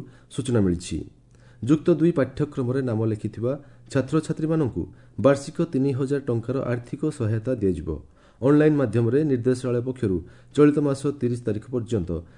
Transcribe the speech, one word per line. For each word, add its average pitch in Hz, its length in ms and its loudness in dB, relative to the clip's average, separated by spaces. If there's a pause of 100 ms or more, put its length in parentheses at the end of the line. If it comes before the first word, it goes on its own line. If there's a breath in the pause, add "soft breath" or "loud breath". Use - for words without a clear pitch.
(300 loud breath)
ସୂଚନା 123 360 0
ମିଳିଛି। 85 320 -2 (680 soft breath)
ଯୁକ୍ତ 147 300 2
ଦୁଇ 160 180 4
ପାଠ୍ୟକ୍ରମରେ 135 720 -2
ନାମ 117 240 -2
ଲେଖିଥିବା 110 480 -4 (400 soft breath)
ଛାତ୍ରଛାତ୍ରୀମାନଙ୍କୁ 156 920 -2 (360 soft breath)
ବାର୍ଷିକ 139 380 2 (120)
ତିନି 135 240 0
ହଜାର 139 340 -2
ଟଙ୍କାର 120 380 -2
ଆର୍ଥିକ 120 360 -6 (160)
ସହାୟତା 113 380 -2
ଦିଆଯିବ। 92 340 -2 (520 soft breath)
ଅନ୍‌ଲାଇନ୍ 147 400 6
ମାଧ୍ୟମରେ 117 420 2
ନିର୍ଦ୍ଦେଶାଳୟ 127 580 0
ପକ୍ଷରୁ 117 360 -2 (360 loud breath)
ଚଳିତ 147 260 6
ମାସ 139 220 0 (200)
ତିରିଶ 120 240 -2
ତାରିଖ 107 240 -4
ପର୍ଯ୍ୟନ୍ତ 110 400 -2 (280 soft breath)